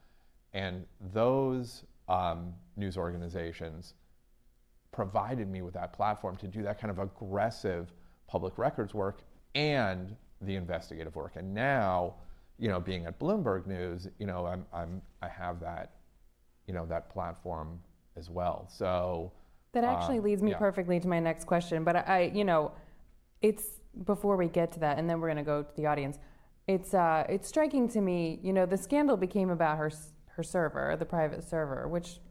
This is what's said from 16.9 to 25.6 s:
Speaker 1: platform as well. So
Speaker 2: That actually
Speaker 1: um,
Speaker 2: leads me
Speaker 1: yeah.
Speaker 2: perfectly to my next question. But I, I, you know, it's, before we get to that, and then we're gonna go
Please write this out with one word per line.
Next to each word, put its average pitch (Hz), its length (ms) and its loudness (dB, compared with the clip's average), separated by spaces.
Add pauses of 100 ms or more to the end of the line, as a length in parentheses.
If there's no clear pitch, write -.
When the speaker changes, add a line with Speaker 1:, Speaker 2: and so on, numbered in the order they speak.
Speaker 1:
platform 85 720 -6 (360)
as 85 140 -12
well. 87 420 -2
So 90 600 0 (400)
Speaker 2:
That 240 100 2
actually 240 360 2
Speaker 1:
um, 202 60 0
Speaker 2:
leads 208 160 2
me 202 120 4
Speaker 1:
yeah. 180 60 -2
Speaker 2:
perfectly 180 420 2
to 180 80 0
my 170 100 4
next 165 280 0
question. 170 360 2
But 170 140 4
I, 175 40 6
I, 180 320 4
you 202 120 2
know, 160 260 4 (720)
it's, 214 220 4 (400)
before 202 320 4
we 180 100 4
get 170 260 2
to 170 80 -10
that, 151 200 2
and 170 100 2
then 165 100 2
we're 165 80 0
gonna 151 140 0
go 147 220 0